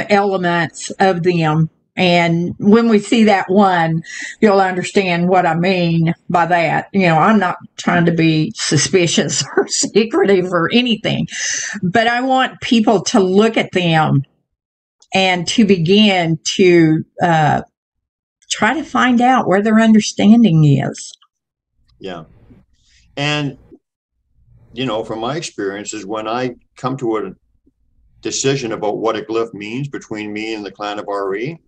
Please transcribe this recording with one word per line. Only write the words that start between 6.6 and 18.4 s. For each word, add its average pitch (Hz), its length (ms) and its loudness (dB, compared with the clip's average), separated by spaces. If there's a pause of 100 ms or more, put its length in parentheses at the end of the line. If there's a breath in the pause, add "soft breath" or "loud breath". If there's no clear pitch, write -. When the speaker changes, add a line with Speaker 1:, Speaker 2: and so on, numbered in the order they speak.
Speaker 1:
You 190 140 2
know, 160 100 4
I'm 196 220 4
not 180 180 -2 (200)
trying 175 280 0
to 170 60 2
be 160 440 0
suspicious 165 960 0
<laughs> - 60 -2
or 392 100 0
secretive 202 840 0
or 170 200 0
anything, 233 560 -2 (540 loud breath)
but 220 260 0
I 240 140 -2
want 262 400 -2
people 220 440 2
to 233 140 0
look 196 380 2
at - 140 -4
them 156 500 0 (920)
and 185 360 0
to 226 160 2
begin 185 720 2 (180)
to, 170 480 4 (180)
uh, 156 400 2 (920)